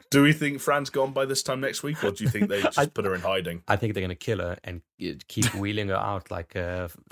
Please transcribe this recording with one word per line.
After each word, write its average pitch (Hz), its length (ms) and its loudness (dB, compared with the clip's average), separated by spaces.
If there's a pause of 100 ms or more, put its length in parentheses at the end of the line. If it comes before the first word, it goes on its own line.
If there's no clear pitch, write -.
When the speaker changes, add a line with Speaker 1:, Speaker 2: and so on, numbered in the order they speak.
(100)
Speaker 1:
Do 143 120 8
we 151 120 8
think 143 260 -2
Fran's 143 300 0
gone 135 220 0
by 135 120 2
this 135 180 -2
time 131 180 -2
next 135 220 -4
week, 147 220 -4
or 104 60 2
do 98 140 -6
you 110 40 6
think 104 220 2
they 101 120 0
Speaker 2:
<laughs> - 0 -
Speaker 1:
just - 160 2
Speaker 2:
I, 143 60 6
Speaker 1:
put 110 220 -4
her 95 80 0
in 90 80 -6
hiding? 90 440 -2
Speaker 2:
I 107 100 4
think 107 180 0
they're 98 80 -2
gonna 90 120 -2
kill 104 260 -2
her 87 220 -4
and 87 200 -10 (180)
y-, 82 160 -6 (120)
keep 113 260 0
Speaker 1:
<laughs> - 0 -
Speaker 2:
wheeling 101 340 -2
her 95 80 0
out 101 340 -2
like 90 240 -8
a, 90 360 -4 (220)